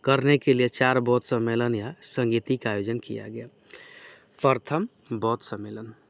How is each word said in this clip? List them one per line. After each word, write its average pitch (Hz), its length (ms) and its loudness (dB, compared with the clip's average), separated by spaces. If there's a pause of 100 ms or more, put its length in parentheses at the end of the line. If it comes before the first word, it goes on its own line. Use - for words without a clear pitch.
करने 135 340 4
के 139 140 2
लिए 123 160 4
चार 127 320 2
बौद्ध 120 260 2
सम्मेलन 117 480 0
या 110 280 -6
संगीति 117 540 0
का 117 140 -4
आयोजन 104 280 -4
किया 110 300 -10
गया। 113 180 -12 (960)
प्रथम 143 460 2 (240)
बौद्ध 113 300 0
सम्मेलन। 107 520 -12 (160)